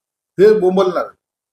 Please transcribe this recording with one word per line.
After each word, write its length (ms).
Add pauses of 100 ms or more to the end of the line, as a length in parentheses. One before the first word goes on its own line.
(400)
हे 180
बोंबलणार 460
आहे. 120 (360)